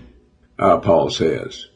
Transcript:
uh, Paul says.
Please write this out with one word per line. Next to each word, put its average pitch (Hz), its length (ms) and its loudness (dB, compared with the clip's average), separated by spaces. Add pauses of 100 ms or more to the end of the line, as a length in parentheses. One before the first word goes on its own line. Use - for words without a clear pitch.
(580)
uh, 92 200 2
Paul 82 320 2
says. - 640 -4